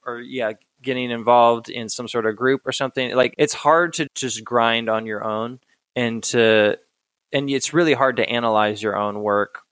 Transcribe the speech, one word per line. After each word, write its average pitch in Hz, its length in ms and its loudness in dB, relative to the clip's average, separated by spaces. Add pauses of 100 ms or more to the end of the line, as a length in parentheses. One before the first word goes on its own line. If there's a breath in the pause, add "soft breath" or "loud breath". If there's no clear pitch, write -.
Or, 120 160 -10
yeah, 123 320 -4 (280)
getting 127 300 -4
involved 117 580 4
in 113 200 -10
some 120 180 -8
sort 113 180 -4
of 110 120 -2
group 131 280 0
or 131 60 -6
something. 127 420 -4
Like, 123 240 2
it's - 160 0
hard 165 420 2
to 156 200 -4
just 110 280 -8
grind 117 460 0
on 110 160 -2
your 107 160 -8
own 110 380 -6 (380)
and 117 260 -4
to, 110 540 4 (560)
and 139 160 -2
it's 135 240 -4
really 160 200 4
hard 127 240 2
to 117 120 -2
analyze 107 520 0
your 104 140 -2
own 104 260 -4
work 104 500 -2